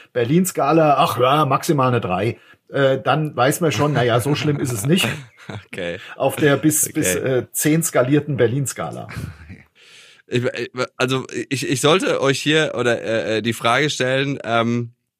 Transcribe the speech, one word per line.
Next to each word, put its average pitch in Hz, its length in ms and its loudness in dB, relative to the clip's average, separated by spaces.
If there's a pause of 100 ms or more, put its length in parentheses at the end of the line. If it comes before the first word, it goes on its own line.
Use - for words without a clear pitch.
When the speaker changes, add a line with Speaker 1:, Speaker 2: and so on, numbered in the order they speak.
(140)
Speaker 1:
Berlin-Skala? 151 840 2
Ach - 220 0
ja, 139 260 4
maximal 139 440 2
eine 123 120 2
drei.“ 98 360 -2 (320)
Äh, 135 320 2
dann 147 340 0
weiß 127 240 2
man 165 140 2
schon, 147 200 0
na 123 100 2
ja, 120 180 2
so 143 120 0
schlimm 147 260 -2
ist 127 120 -4
es 107 140 -6
nicht. 151 280 2
Speaker 2:
<laughs> 151 40 -10 (560)
Okay. 87 240 -8 (180)
Speaker 1:
Auf 131 220 0
der 143 180 4
bis, 151 300 0
Speaker 2:
Okay. - 80 -10
Speaker 1:
bis, 92 220 0
äh, 123 360 -2
zehn 160 320 0
skalierten 143 540 0
Berlin-Skala. 104 680 -2 (1200)
Speaker 2:
Ich, 120 160 -2 (540)
also 131 280 -2 (240)
ich, 127 180 -4
ich 127 140 -2
sollte 175 400 2
euch 135 200 0
hier 156 360 0
oder, 120 240 0
äh, 110 360 -2
äh, 107 40 0
die 113 120 -2
Frage 127 360 0
stellen, 135 540 -2
ähm, 117 480 0 (280)